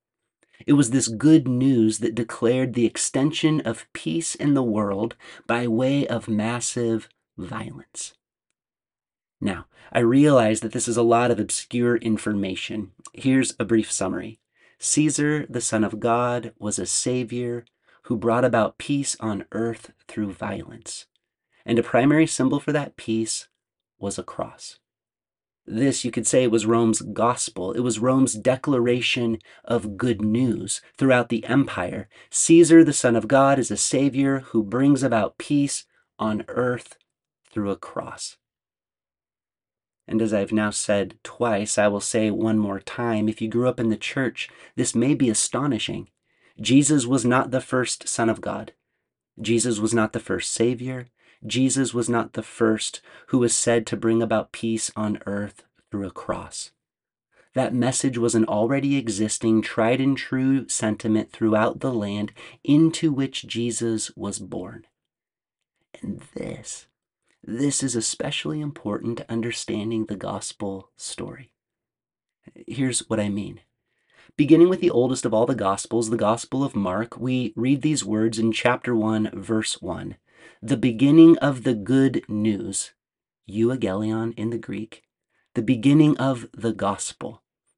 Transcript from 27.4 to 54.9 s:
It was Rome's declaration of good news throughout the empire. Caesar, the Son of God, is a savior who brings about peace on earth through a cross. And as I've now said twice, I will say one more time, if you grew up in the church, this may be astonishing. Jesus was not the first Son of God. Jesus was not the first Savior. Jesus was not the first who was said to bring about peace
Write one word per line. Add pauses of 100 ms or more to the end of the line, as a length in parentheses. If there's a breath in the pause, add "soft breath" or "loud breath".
It
was
Rome's
declaration (280 soft breath)
of
good
news (160 soft breath)
throughout
the
empire. (220 soft breath)
Caesar,
the
Son
of
God,
is
a
savior
who
brings
about
peace (320)
on
earth (540)
through
a
cross. (1700)
And
as
I've
now
said
twice,
I
will
say
one
more
time,
if
you
grew
up
in
the
church, (260 loud breath)
this
may
be
astonishing. (500)
Jesus
was
not
the
first
Son
of
God. (680)
Jesus
was
not
the
first
Savior. (400 soft breath)
Jesus
was
not
the
first (260 loud breath)
who
was
said
to
bring
about
peace